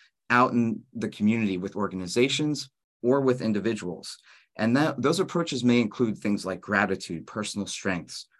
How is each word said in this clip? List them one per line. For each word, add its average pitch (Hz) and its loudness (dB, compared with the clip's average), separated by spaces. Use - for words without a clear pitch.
out 123 4
in 117 0
the 110 -4
community 104 2
with 95 -6
organizations 117 0
or 127 4
with 131 2
individuals. 104 -4
And 113 2
that, 147 0
those 156 2
approaches 165 -2
may 120 6
include 110 0
things 101 -2
like 90 -6
gratitude, 95 -2
personal 104 -6
strengths, - -6